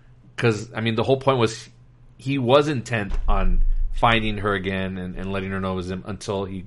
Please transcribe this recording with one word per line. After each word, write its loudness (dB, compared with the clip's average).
'Cause, 0
I -6
mean, -2
the 0
whole 2
point 0
was -2
he -4
was 6
intent -4
on 4
finding 2
her 0
again -4
and, -8
and -8
letting -4
her -4
know -4
it -4
was -6
him -8
until -6
he -10